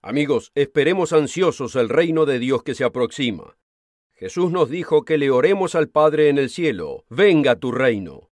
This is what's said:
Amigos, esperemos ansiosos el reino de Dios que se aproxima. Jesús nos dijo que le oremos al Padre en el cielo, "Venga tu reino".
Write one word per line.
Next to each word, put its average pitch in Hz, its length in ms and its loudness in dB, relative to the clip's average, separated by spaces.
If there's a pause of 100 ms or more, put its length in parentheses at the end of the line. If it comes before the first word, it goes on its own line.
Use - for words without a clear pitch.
Amigos, 135 540 -2
esperemos 151 560 0
ansiosos 151 640 -2
el 117 120 0
reino 160 380 2
de 131 140 -2
Dios 127 240 -2
que 135 100 -6
se - 80 -6
aproxima. 120 720 -4 (580)
Jesús 175 360 -4
nos 170 180 0
dijo 156 360 0
que 156 120 0
le 143 140 0
oremos 180 460 2
al 156 120 0
Padre 151 400 2
en 143 100 2
el 131 120 -2
cielo, 87 580 -6
"Venga 147 460 4
tu 123 160 -6
reino". 110 680 -2